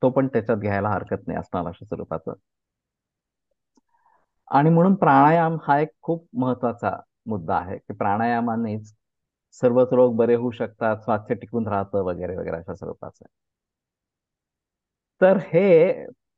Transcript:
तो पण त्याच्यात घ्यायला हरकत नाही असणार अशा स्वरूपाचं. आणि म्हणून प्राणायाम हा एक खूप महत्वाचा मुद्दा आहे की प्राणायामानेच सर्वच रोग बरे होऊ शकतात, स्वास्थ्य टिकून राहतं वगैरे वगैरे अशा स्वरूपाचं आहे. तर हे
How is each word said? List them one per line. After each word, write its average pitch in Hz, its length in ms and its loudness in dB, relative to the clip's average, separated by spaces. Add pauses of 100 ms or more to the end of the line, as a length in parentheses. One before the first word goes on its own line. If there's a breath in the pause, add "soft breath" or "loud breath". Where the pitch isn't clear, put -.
तो 131 80 2
पण 135 180 0
त्याच्यात 113 300 -2
घ्यायला 104 320 -2
हरकत 98 380 -6
नाही 85 120 -6
असणार 85 280 -8
अशा 85 180 -16
स्वरूपाचं. 82 480 -10 (2250)
आणि 147 220 2
म्हणून 170 260 4
प्राणायाम 160 680 4
हा 143 160 2
एक 156 100 -2 (120)
खूप 165 320 -6
महत्वाचा 117 600 -4 (300)
मुद्दा 95 300 -6
आहे 87 220 -6
की - 160 -16
प्राणायामानेच 113 1000 -4 (680)
सर्वच 127 320 2
रोग 123 220 4
बरे 117 200 4
होऊ 120 160 -2
शकतात, 113 460 -4
स्वास्थ्य 110 380 -4
टिकून 113 320 -6
राहतं 98 360 -4
वगैरे 87 340 -6
वगैरे 85 200 -8
अशा 85 160 -12
स्वरूपाचं - 520 -16
आहे. - 80 -20 (1900)
तर 190 240 6
हे 175 600 4 (320)